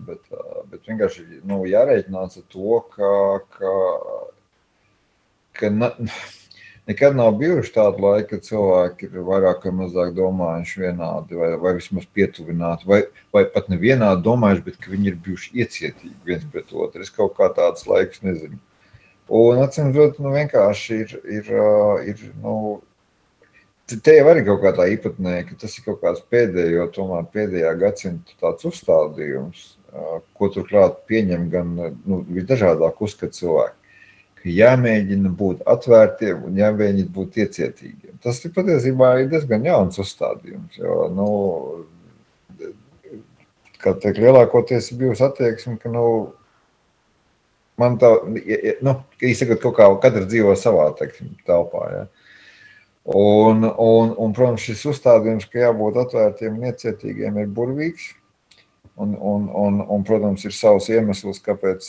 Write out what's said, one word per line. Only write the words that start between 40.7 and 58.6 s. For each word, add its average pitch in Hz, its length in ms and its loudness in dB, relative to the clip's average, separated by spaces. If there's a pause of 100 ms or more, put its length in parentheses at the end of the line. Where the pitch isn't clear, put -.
jo, 50 200 -2 (120)
nu, 98 160 -2 (2500)
kā 95 120 0
teikt, 101 280 -2
lielākoties 120 720 6
ir 123 120 -10
bijusi 127 240 0
attieksme, 120 500 -4
ka, 117 160 -10
nu, 117 120 -2 (1700)
man 120 220 2
tā, 117 140 8 (200)
ja, - 260 -4 (100)
ja, - 100 -2
nu, 131 160 0 (140)
ka, - 180 -4
izsakot, 117 320 0
kaut 123 160 -2
kā 101 220 10
katrs 107 320 2
dzīvo 107 260 4
savā, 82 360 2
teiksim, - 500 -12
telpā, 85 500 -2
ja. 50 140 -10 (1000)
Un, 107 580 4
un, 113 480 4
un, 110 200 -4
protams, 117 320 0
šis 104 240 -10
uzstādījums, 113 600 2
ka 120 160 -2
jābūt 107 360 0
atvērtiem 110 560 -2
un 123 120 -6
iecietīgiem, 104 720 -8
ir 101 120 -6
burvīgs. 135 580 -6 (840)